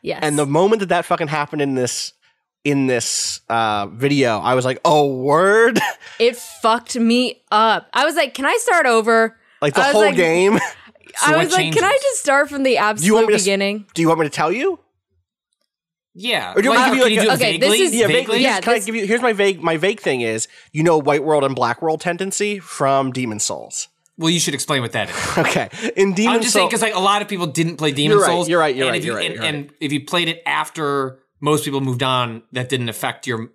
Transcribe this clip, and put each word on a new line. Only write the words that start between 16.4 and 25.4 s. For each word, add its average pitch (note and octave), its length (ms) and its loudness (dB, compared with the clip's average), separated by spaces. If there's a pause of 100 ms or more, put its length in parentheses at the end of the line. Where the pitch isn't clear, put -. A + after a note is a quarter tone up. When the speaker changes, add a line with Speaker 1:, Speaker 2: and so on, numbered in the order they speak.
Speaker 2:
Or G3 60 4
do B3 80 2
you - 60 4
want B3+ 160 4
me C4 60 2
to B3+ 60 4
Speaker 3:
Like, A#3 100 4
Speaker 2:
give A3 100 2
you, A3 60 4
Speaker 3:
can - 0 -
Speaker 2:
like, - 100 2
Speaker 3:
you A#3+ 60 0
Speaker 2:
a - 0 -
Speaker 3:
do - 0 -
it - 20 2
Speaker 1:
Okay, E3+ 100 0
this F#3+ 120 2
Speaker 3:
vaguely? F4+ 160 4
Speaker 1:
is E4 100 0
Speaker 2:
Yeah, A3+ 120 4
vaguely. D#3 140 2
Speaker 3:
Vaguely? A3+ 220 -2
Speaker 1:
Yeah, A3+ 180 0
Speaker 2:
Can A3+ 120 0
I - 40 4
Speaker 1:
this G3 80 -4
Speaker 2:
give A3 100 -6
you, G#3+ 120 -2
here's A3+ 140 0
my A#3+ 120 0
vague, G3 280 0
my E3 160 0
vague G3 220 -2
thing C3+ 220 -2
is, A2+ 260 -4 (240)
you D3+ 120 -2
know, E3 140 4
White D3 260 0
World D3+ 200 2
and C3+ 120 0
Black A#2+ 260 -2
World D#3+ 200 -2
tendency F#3+ 580 -4
from C3+ 520 0
Demon A#2+ 280 -6
Souls. - 480 -8 (300)
Speaker 3:
Well, E3 140 0
you F3 80 0
should D3 160 -2
explain C3+ 260 -2
what A2+ 120 -6
that G#2 180 -4
is. - 40 -10 (120)
Speaker 2:
<laughs> - 100 -2
Okay. D3 320 0 (260)